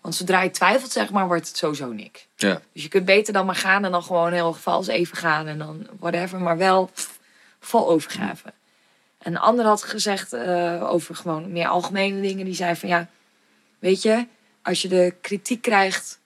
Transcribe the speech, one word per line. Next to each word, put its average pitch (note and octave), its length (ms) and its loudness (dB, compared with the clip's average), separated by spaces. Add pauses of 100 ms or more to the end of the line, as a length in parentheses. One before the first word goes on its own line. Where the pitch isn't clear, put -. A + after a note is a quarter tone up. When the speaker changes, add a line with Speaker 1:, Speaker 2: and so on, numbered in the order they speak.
Speaker 1:
Want E3+ 160 -8
zodra F#3 260 2
je F#3 80 0
twijfelt, A3+ 420 2
zeg G#3+ 180 -2
maar, F#3+ 160 0
wordt E3+ 220 0
het - 80 -10
sowieso C#3+ 360 -4
niks. - 340 -16 (100)
Speaker 2:
Ja. F#2+ 240 0 (120)
Speaker 1:
Dus D#3 100 -14
je D3+ 60 -12
kunt F#3+ 160 2
beter G#3 280 4
dan F#3+ 140 2
maar F#3 80 -2
gaan G3 300 2
en F3+ 80 -2
dan F3 100 0
gewoon E3+ 300 2
heel E3+ 220 2
vals F3 320 -2
even F3 300 -2
gaan D#3 300 -2
en D3+ 120 -8
dan D#3 280 -12 (120)
whatever, F3+ 420 -4
maar F3 160 2
wel F#3 340 4 (720)
vol - 280 2
overgave. - 640 -2 (680)
En - 140 -8
een E3+ 60 -4
ander A#3 260 4
had G#3 180 4
gezegd, G3 500 -4
eh, F3 600 -2
over E3+ 220 -2
gewoon E3+ 380 -6
meer E3+ 140 -2
algemene G3 540 0
dingen, F#3+ 240 -4
die F#3 100 -6
zei E3+ 220 0
van, G3 120 -8
ja, F3 200 0 (680)
weet F#3+ 240 2
je, A3+ 240 2 (360)
als F3+ 200 -2
je F#3 60 -6
de F3+ 320 4
kritiek G#3+ 420 -6
krijgt G3 640 0